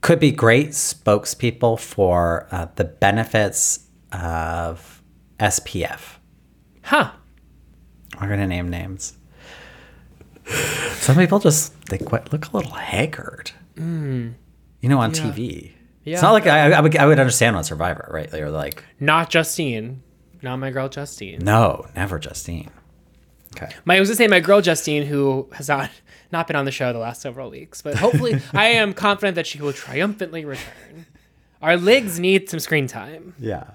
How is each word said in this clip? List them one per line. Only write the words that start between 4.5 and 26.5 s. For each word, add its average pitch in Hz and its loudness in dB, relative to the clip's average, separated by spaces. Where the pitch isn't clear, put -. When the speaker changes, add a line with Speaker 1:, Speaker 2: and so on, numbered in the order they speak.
Speaker 1:
S 104 0
P 87 -6
F. - -12
Speaker 2:
Huh. - 0
Speaker 1:
I'm 98 -6
gonna 101 0
name 90 -4
names. 92 -10
Some 131 4
people 185 6
just, 156 2
they 95 -4
quite, - -4
look 151 -6
a 110 -4
little - -6
haggard. - -6
Speaker 2:
Mm. 143 -6
Speaker 1:
You 123 0
know, 139 4
on 113 0
Speaker 2:
Yeah. - -4
Speaker 1:
T 107 -2
V. 80 -10
Speaker 2:
Yeah. 156 -8
Speaker 1:
It's 180 0
not 190 8
like 214 6
I, 151 6
I 151 6
would, 156 4
I 143 6
would 147 8
understand 120 4
on 80 -4
Survivor, 80 -4
right? 78 -8
They're 76 -6
like, 78 -8
Speaker 2:
Not 156 2
Justine. 131 -2
Not 127 -6
my 131 -6
girl 135 -6
Justine. 117 -12
Speaker 1:
No, 104 2
never 92 -4
Justine. - -12
Okay. - -14
Speaker 2:
My, 180 4
I - 6
was 196 4
gonna 226 -2
say 233 6
my 190 6
girl 196 6
Justine, 156 0
who 139 0
has 139 -12
not, 135 -2
not 165 -4
been 160 -4